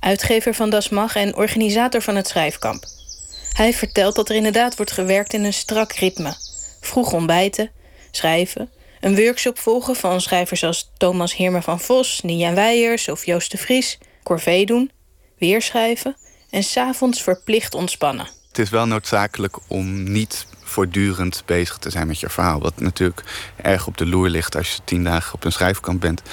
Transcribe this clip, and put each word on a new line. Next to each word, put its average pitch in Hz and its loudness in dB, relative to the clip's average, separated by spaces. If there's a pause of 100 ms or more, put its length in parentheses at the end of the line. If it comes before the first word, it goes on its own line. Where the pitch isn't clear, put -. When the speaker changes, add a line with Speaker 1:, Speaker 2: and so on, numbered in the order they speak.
Speaker 1:
uitgever 220 2
van 220 0
Das 208 2
Mag 214 0
en 202 0
organisator 220 2
van 208 0
het 196 -2
schrijfkamp. 147 -2 (680)
Hij 220 4
vertelt 208 2
dat - 2
er 220 0
inderdaad 220 2
wordt 208 -4
gewerkt 190 0
in 208 0
een 208 0
strak 214 0
ritme. 180 -2 (460)
Vroeg - 0
ontbijten, 180 2 (400)
schrijven, 175 0 (300)
een 196 4
workshop 240 2
volgen 247 2
van 180 0
schrijvers 180 0
als 170 -2
Thomas 180 0
Heerma 180 2
van 170 -2
Vos, 254 0
Niaan 170 0
Weijers 233 2
of - -6
Joost 175 0
de 196 -8
Vries, - 0 (240)
corvée 180 2
doen, 240 2 (480)
weer 196 2
schrijven 233 -2 (340)
en 202 0
's - -2
avonds 254 0
verplicht - 0
ontspannen. 147 -2 (200)
Speaker 2:
Het - -8
is 107 0
wel 113 2
noodzakelijk 104 -2 (100)
om 95 -4 (100)
niet 107 -2 (240)
voortdurend 92 0
bezig 87 0
te - -8
zijn 82 -4
met 76 -4
je 85 -8
verhaal. 85 0
Wat 82 -4
natuurlijk 90 0 (340)
erg - 0
op - -8
de 82 0
loer 92 2
ligt 82 -2
als 78 -4
je - -10
tien 87 0
dagen 85 -2
op - -12
een 82 0
schrijfkamp 92 0
bent. 82 -2 (100)